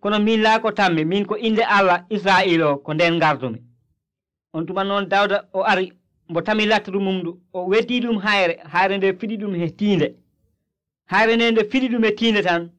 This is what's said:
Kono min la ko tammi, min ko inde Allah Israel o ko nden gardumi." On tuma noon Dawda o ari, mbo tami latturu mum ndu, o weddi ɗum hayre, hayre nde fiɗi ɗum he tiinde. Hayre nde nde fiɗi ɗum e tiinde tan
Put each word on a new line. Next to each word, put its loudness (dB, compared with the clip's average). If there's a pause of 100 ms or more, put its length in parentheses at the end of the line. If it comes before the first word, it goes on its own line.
Kono -2
min 2
la 4
ko -2
tammi, 0
min -2
ko -6
inde 0
Allah 2
Israel 2
o 2
ko -8
nden 2
gardumi." 0 (920)
On -4
tuma -4
noon -2
Dawda 0
o -2
ari, 0 (380)
mbo -4
tami -2
latturu -2
mum -2
ndu, -8 (140)
o -8
weddi 0
ɗum -2
hayre, 0
hayre 0
nde 0
fiɗi -8
ɗum -6
he -2
tiinde. 0 (920)
Hayre 2
nde 2
nde 2
fiɗi 0
ɗum 0
e 2
tiinde 2
tan 0